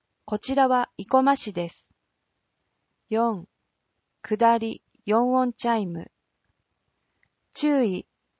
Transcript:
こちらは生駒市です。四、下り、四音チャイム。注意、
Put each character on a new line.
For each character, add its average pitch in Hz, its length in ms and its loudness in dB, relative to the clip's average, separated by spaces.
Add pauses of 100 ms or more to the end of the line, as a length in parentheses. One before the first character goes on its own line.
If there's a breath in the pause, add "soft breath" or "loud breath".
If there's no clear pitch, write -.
(260)
こ 208 140 -6
ち 262 160 -6
ら 269 120 4
は 254 300 0
生 196 80 -10
駒 262 300 4
市 208 180 -8
で 175 160 -6
す。 - 180 -20 (1200)
四、 220 380 -2 (760)
下 233 340 2
り、 220 240 -8 (240)
四 240 280 2
音 254 200 0
チ - 160 -4
ャ 226 120 0
イ 202 40 -4
ム。 170 260 -10 (1400)
注 285 320 2
意、 190 220 -4 (320)